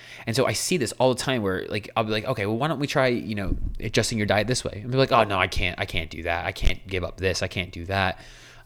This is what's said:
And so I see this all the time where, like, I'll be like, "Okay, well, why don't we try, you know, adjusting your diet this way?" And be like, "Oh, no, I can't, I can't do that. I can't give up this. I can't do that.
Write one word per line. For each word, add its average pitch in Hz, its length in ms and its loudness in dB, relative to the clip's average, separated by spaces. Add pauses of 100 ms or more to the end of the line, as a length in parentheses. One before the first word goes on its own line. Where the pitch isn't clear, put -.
(260)
And 110 100 -2
so 123 100 4
I 113 80 2
see - 240 0
this 117 160 0
all 127 200 4
the 113 60 -2
time 131 220 0
where, 95 260 0
like, 104 280 -4
I'll 113 80 2
be 107 80 -2
like, 107 140 0
"Okay, 110 200 -2
well, 110 120 0
why 139 100 0
don't 151 120 -2
we 143 80 -2
try, 135 200 2
you 110 280 0
know, 98 200 0 (240)
adjusting 113 380 0
your 104 100 2
diet 101 200 4
this 123 160 0
way?" - 200 -6
And 123 80 -6
be 131 60 0
like, 135 140 4
"Oh, 117 120 8
no, 101 160 0
I 92 80 4
can't, 92 320 0
I 101 60 0
can't 82 240 -4
do 82 140 -10
that. 85 220 -2
I 98 60 -2
can't - 360 2
give 90 160 -2
up - 140 -8
this. 92 240 0
I 95 60 -2
can't 90 240 -6
do 85 140 -10
that. 95 340 0 (460)